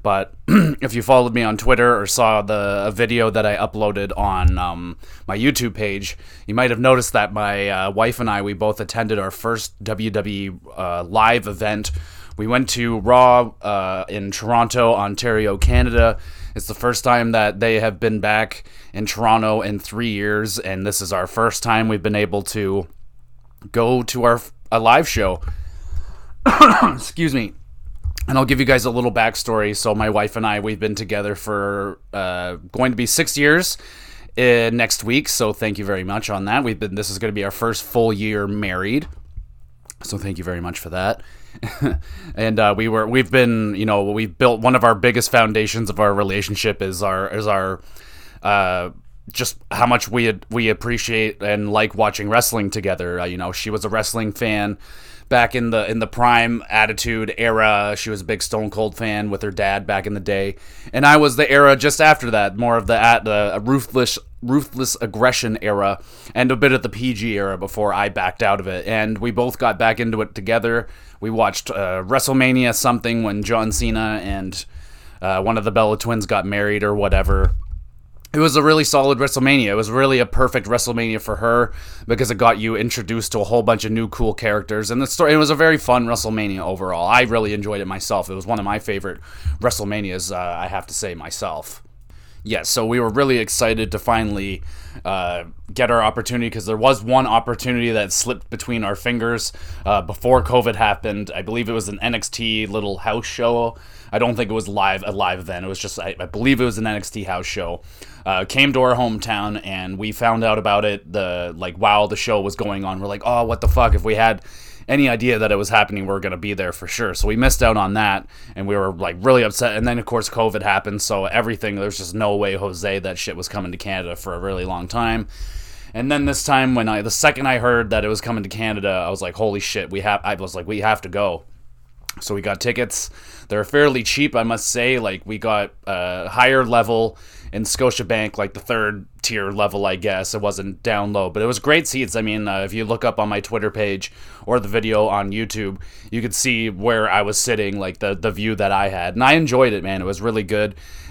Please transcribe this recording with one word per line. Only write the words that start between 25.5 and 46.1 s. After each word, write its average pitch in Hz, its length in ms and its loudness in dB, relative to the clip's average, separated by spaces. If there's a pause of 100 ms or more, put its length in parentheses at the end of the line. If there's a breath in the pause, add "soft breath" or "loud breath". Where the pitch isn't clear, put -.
<coughs> - 380 8
Excuse 160 500 0
me. 117 200 -2 (760)
And 135 100 2
I'll 135 60 6
give 139 160 2
you 131 60 2
guys 127 180 4
a 123 60 0
little 123 200 0
backstory. 107 640 0
So 107 200 0
my 107 120 0
wife 107 280 0
and 110 100 -2
I, 104 140 0
we've 107 180 -4
been 107 160 -2
together 104 400 -4
for, 101 640 -4 (140)
uh, 90 420 -6 (160)
going 127 220 0
to 113 40 -4
be 120 80 -2
six - 320 -2
years, 151 400 2 (600 loud breath)
uh, 120 340 4
next 117 300 0
week. 120 260 0
So 107 240 0
thank 104 240 -4
you 104 80 -8
very 95 200 -2
much 104 260 -4
on 98 140 -4
that. 117 180 2
We've 113 160 -2
been, 98 160 -6
this 101 160 -4
is 101 80 -8
gonna 110 140 -2
be 104 100 -4
our 98 80 -2
first 117 320 -4
full 113 300 2
year 104 340 -2
married. 101 600 -2 (960)
So 101 140 -8
thank 92 200 -8
you 90 60 -8
very 87 160 -6
much 87 180 -8
for 87 120 -14
that. 92 300 -2 (520 loud breath)
<laughs> 85 280 -2 (360 loud breath)
And, 110 240 0
uh, 104 160 6
we 110 100 0
were, 110 220 0
we've 120 220 2
been, 113 440 2
you 104 120 -2
know, 101 180 2
we've 104 340 -4
built, 120 220 4
one 127 160 4
of 120 80 2
our 113 100 8
biggest 117 380 2
foundations 110 580 2
of 98 80 -6
our 104 160 4